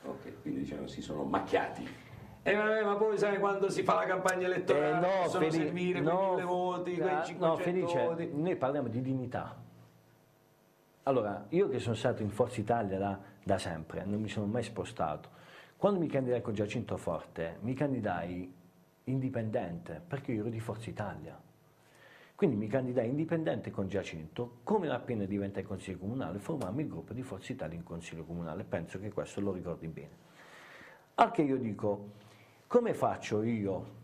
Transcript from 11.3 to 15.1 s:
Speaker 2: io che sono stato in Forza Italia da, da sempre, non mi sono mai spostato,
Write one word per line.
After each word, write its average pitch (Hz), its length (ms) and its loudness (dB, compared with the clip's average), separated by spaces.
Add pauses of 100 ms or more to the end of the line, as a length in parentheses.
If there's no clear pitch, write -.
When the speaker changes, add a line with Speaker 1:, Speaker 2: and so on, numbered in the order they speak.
Speaker 2:
io 185 180 4
che - 120 0
sono 117 160 0
stato 113 260 0
in 104 80 0
Forza 117 320 2
Italia 107 360 0
da, 98 220 0 (240)
da 95 140 4
sempre, 85 480 -6
non 104 160 0
mi 107 80 -4
sono 107 160 -2
mai 117 180 0
spostato, - 680 -4 (440)